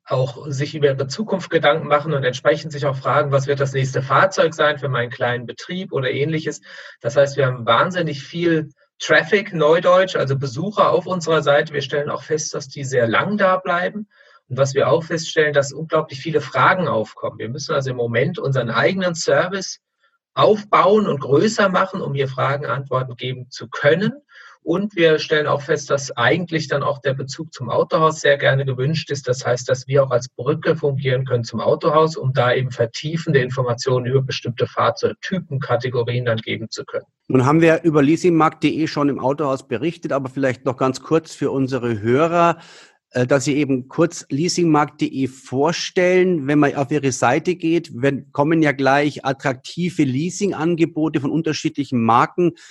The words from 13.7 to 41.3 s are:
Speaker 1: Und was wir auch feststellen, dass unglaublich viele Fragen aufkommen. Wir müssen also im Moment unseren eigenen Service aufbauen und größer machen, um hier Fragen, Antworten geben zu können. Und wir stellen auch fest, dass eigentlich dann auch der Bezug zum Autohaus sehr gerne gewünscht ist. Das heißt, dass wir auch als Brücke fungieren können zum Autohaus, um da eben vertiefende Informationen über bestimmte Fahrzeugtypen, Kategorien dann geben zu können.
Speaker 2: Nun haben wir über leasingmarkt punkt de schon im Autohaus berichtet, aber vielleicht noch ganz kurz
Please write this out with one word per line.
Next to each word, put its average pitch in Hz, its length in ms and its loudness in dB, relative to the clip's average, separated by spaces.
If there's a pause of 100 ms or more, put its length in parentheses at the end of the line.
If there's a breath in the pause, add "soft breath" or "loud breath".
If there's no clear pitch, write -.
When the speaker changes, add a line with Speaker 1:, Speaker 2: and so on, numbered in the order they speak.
Speaker 1:
Und 127 80 -8
was 135 180 0
wir 139 140 2
auch 160 140 4
feststellen, 160 500 -2
dass 139 200 0
unglaublich 156 480 -4
viele 151 200 -2
Fragen 160 460 0
aufkommen. - 540 -4
Wir 143 80 -6
müssen 151 260 -6
also 131 160 -2
im 123 60 -6
Moment 120 420 0
unseren 131 320 -2
eigenen 180 460 0
Service 180 640 -2 (560)
aufbauen 208 680 4
und 143 140 -2
größer 190 480 2
machen, 190 320 0
um 143 120 -6
hier 139 140 -2
Fragen, 135 400 -4
Antworten 127 480 -4
geben 127 360 -10
zu - 180 -14
können. 185 440 2 (520 loud breath)
Und 190 320 -2
wir 160 240 4
stellen 151 260 0
auch 135 160 -2
fest, 147 280 -4
dass 139 260 -2
eigentlich 160 500 0
dann 139 160 -2
auch 131 160 -4
der 135 160 -2
Bezug 139 400 -10
zum 113 160 -10
Autohaus 156 500 0
sehr 143 160 4
gerne 135 280 2
gewünscht 135 480 -2
ist. - 160 -6
Das - 180 -2
heißt, - 220 -2
dass 131 180 -2
wir 139 160 4
auch 131 80 0
als 123 180 -2
Brücke 156 460 -2
fungieren 135 500 0
können 123 200 -2
zum 110 160 -6
Autohaus, 160 560 2
um 131 160 -2
da 123 200 2
eben 127 200 0
vertiefende 151 680 -2
Informationen 123 640 -2
über 135 160 2
bestimmte 120 440 -4
Fahrzeugtypen, - 920 -4
Kategorien 120 640 -2
dann 113 140 0
geben 110 300 -8
zu - 160 -12
können. - 220 -8 (220)
Speaker 2:
Nun 131 180 4
haben 151 140 6
wir 160 240 6
über 151 180 4
leasingmarkt 160 580 2
punkt 143 160 0
de 156 120 -2
schon 143 220 0
im 131 100 -4
Autohaus 135 480 -2
berichtet, 151 440 -4
aber 135 180 -2
vielleicht 131 340 -2
noch 127 120 -2
ganz 131 240 0
kurz 160 320 -2